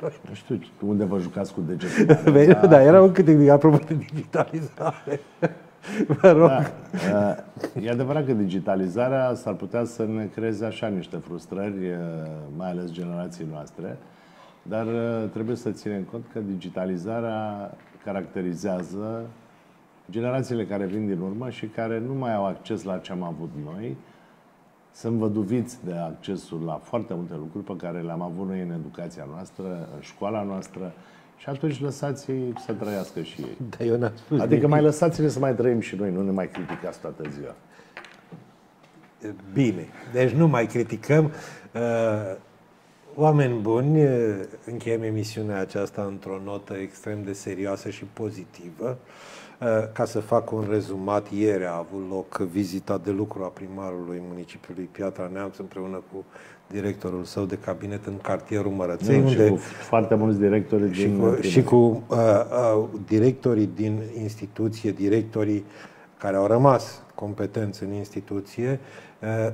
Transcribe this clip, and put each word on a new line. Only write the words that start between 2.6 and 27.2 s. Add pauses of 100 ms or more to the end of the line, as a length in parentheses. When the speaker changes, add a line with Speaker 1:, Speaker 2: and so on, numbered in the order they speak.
Speaker 2:
da,
era
un
cântec
din,
apropo (100)
de
digitalizare. (200)
<laughs> (680)
Mă
rog.
Speaker 1:
Da, (1120)
uh,
e
adevărat
că
digitalizarea
s-ar
putea
să
ne
creeze
așa
niște
frustrări, (120)
uh, (600)
mai
ales
generației
noastre, (640)
dar,
uh,
trebuie
să
ținem
cont
că (140)
digitalizarea (340)
caracterizează (880)
generațiile
care
vin
din
urmă
și
care
nu
mai
au
acces
la
ce
am
avut (220)
noi. (960)
Sunt
văduviți
de
accesul
la
foarte
multe